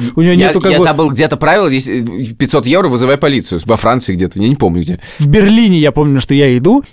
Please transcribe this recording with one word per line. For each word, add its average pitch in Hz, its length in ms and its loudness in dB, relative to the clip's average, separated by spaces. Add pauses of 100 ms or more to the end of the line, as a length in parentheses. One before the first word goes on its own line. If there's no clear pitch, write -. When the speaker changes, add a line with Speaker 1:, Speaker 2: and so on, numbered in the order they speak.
(140)
Speaker 1:
у 160 60 -2
нее 175 120 2
Speaker 2:
Я, 180 160 4
Speaker 1:
нету 185 120 0
как 185 120 0
Speaker 2:
я 156 60 2
Speaker 1:
бы 180 60 4
Speaker 2:
забыл 151 260 0
где-то 135 260 -2
правило, 165 320 0
здесь, 131 200 -4
э, 123 160 -6 (340)
пятьсот 131 280 -2
евро, 170 220 0
вызывай 127 280 0
полицию. 135 480 -2
Во 113 120 0
Франции 117 380 -2
где-то, 90 260 -4
я 107 80 2
не 139 60 2
помню 87 280 0
где. 175 180 -6 (180)
Speaker 1:
В 147 80 0
Берлине 202 520 4
я 147 140 2
помню, 147 280 0
что 143 140 -2
я 139 220 2
иду, 202 360 2